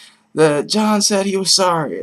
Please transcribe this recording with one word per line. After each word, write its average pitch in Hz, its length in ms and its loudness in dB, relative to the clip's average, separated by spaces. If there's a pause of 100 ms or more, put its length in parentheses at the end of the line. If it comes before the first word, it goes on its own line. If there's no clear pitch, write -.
(340)
that 147 340 2
John 214 340 0
said 196 240 0
he 196 100 -2
was 190 160 -2
sorry. 165 500 0